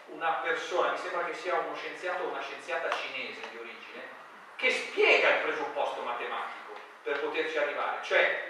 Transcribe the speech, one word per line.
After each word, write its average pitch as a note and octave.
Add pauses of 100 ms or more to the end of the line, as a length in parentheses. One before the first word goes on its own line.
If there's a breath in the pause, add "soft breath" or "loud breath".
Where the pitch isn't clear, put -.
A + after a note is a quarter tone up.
una E3
persona, E3
mi -
sembra F3
che D#3
sia F3+
uno D#3
scienziato F3+
o D#3
una -
scienziata -
cinese B2 (100)
di A#2
origine, - (520)
che -
spiega -
il -
presupposto -
matematico - (420)
per C#3+
poterci D#3
arrivare, -
cioè -